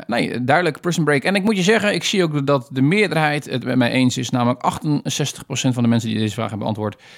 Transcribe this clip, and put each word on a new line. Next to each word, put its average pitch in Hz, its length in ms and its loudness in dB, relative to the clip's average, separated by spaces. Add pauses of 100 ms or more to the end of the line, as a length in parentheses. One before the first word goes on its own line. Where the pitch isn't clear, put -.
nee, 120 360 -2
duidelijk 151 380 0
Prison 170 220 -2
Break. 147 200 2
En 185 120 0
ik 196 80 0
moet 220 120 2
je 185 80 0
zeggen, 208 300 2
ik 175 100 -4
zie 196 200 0
ook 147 240 -2
dat 139 240 0
de 131 100 -2
meerderheid 156 640 2
het 127 180 -4
met 123 120 -2
mij 123 160 4
eens 127 260 2
is. 123 120 -6
Namelijk 123 320 0
achtenzestig - 840 -4
procent 131 280 -2
van 123 100 0
de 117 60 4
mensen 113 200 2
die 107 80 -2
deze 107 160 0
vraag 110 160 -4
hebben 110 240 -4
beantwoord, 104 280 -6 (160)